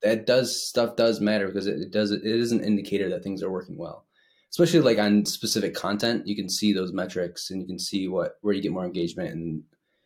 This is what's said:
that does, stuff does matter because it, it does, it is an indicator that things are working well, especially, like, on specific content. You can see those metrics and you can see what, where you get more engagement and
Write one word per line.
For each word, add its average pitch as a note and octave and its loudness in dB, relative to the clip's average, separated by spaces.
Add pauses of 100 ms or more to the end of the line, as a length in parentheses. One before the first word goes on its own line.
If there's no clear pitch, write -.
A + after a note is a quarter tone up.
that A2 2
does, B2 2
stuff A#2 0
does A2+ 4
matter G#2 2
because F#2+ -4
it, - -2
it F#2 -10
does, G#2 0
it G#2 -2
is A#2 0
an A2 2
indicator G2 0
that F2+ -4
things F#2+ -6
are F#2+ -4
working F2+ -8
well, E2 -14 (460)
especially, E3+ 6
like, A#2+ 6
on G#2 6
specific G#2 -2
content. G#2+ -2
You G2+ -2
can F#2+ -6
see G#2 2
those F#2 -2
metrics F2+ -6
and F#2+ -6
you F2+ -10
can F#2 -8
see F#2+ -4
what, F2 -4
where G#2 2
you F#2+ -2
get G2 -2
more F#2 -4
engagement F2 -4
and D#2+ -6 (420)